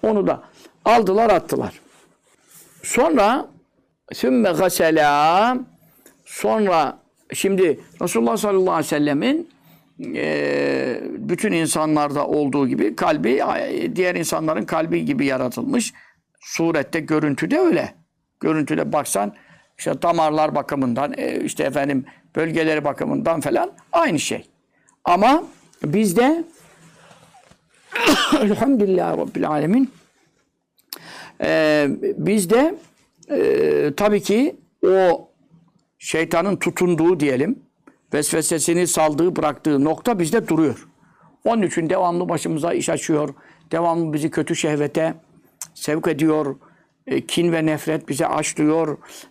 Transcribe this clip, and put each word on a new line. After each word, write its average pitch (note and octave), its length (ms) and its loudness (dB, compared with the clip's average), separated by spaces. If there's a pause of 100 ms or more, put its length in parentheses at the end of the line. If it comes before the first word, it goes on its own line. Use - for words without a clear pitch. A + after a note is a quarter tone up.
Onu G#3 240 2
da - 160 -2 (420)
aldılar, A3 440 4
attılar. C3+ 520 0 (1000)
Sonra B3+ 640 2 (680)
sümme A#3 380 2
gasela, D#3+ 1040 2 (680)
sonra F#3+ 760 0 (340)
şimdi F#3+ 460 0 (220)
Resulullah A3+ 360 0
sallallahu F#3+ 340 2
aleyhi D#3+ 140 0
ve - 40 -10
sellemin, D#3+ 600 0 (680)
e, C#3+ 840 -2 (160)
bütün F3 340 -2
insanlarda D3+ 760 0
olduğu C#3+ 400 0
gibi G#2 280 0
kalbi, F3 460 0 (540)
diğer F3+ 200 0
insanların D#3+ 500 -2
kalbi E3 400 -2
gibi C#3+ 200 -2
yaratılmış. C3 680 -2 (460)
Surette, E3 600 -2
görüntüde D#3 600 0
öyle. C4+ 340 0 (460)
Görüntüde D#3 540 -2
baksan, G3 400 -2 (440)
işte D#3 240 -4
damarlar D#3 540 2
bakımından, C3+ 600 -2
e, - 220 -4
işte - 240 -4
efendim, C#3 420 -2 (300)
bölgeleri D#3 480 -2
bakımından D3 580 -2
falan E4+ 300 -2 (200)
aynı C#4+ 280 2
şey. - 280 -6 (580)
Ama A#3 380 4 (400)
bizde A3 600 2 (1500)
<coughs> A#4 100 -2 (380)
Elhamdülillah G3+ 760 2
Rabbil - 300 -4
Alemin, D#3+ 440 0 (1500)
e, D3+ 440 2 (300)
bizde, G#3+ 580 2 (540)
e, D3+ 680 2
tabii G#3 240 2
ki B3+ 340 0 (300)
o F#3 440 2 (720)
şeytanın E3 560 0
tutunduğu E3+ 640 2
diyelim, C#3+ 400 0 (540)
vesvesesini D#3+ 720 0
saldığı, D#3 480 2
bıraktığı D3 480 0
nokta E3+ 360 0
bizde F#3+ 280 0
duruyor. D#3 400 0 (580)
Onun A3 160 2
için E3 280 -2
devamlı F3 400 0
başımıza E3 440 -2
iş - 160 -4
açıyor, D3+ 440 -2 (380)
devamlı E3 420 0
bizi D3+ 180 -2
kötü D#3+ 240 -2
şehvete D3+ 580 -2 (600)
sevk D#3+ 340 -4
ediyor, D3+ 480 0 (520)
e, C3+ 180 -2
kin E3+ 260 0
ve D#3+ 140 0
nefret D#3 440 -2
bize D3 180 -2
aşlıyor. D3+ 680 0 (340)